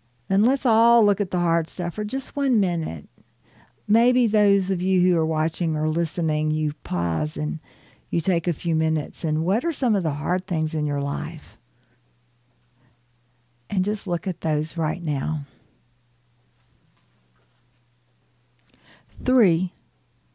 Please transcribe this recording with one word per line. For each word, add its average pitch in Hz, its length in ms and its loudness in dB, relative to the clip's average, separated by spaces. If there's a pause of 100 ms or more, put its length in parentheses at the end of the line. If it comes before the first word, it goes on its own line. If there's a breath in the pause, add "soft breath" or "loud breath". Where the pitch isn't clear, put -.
(280)
and 196 160 2
let's 269 200 0
all 233 400 4
look 202 160 2
at 185 100 -4
the 180 80 0
hard 170 300 0
stuff 170 240 -6
for 214 100 -6
just 262 320 -8
one 269 240 2
minute. 170 480 -2 (800 soft breath)
Maybe 240 400 4
those 202 420 4
of 180 120 -2
you 185 180 2
who 175 180 4
are 160 80 2
watching 160 520 0
or 156 100 0
listening, 156 640 0
you 156 220 0 (100)
pause 165 540 -4
and 156 220 -4 (500 soft breath)
you 170 100 -2
take 170 260 -2
a 180 60 0
few 165 240 -2
minutes, 160 480 -2
and 156 220 -2
what 202 180 0
are 339 80 -2
some 240 240 0
of 190 80 0
the 147 120 -2
hard 165 300 -2
things 156 280 -2
in 151 120 -2
your 143 140 -2
life? 143 580 -6 (2000 soft breath)
And 185 160 0
just 208 200 -4
look 175 220 -4
at 180 140 -6
those 156 340 -2
right 160 260 -2
now. 147 440 -2 (3750 soft breath)
Three, 190 480 4 (640)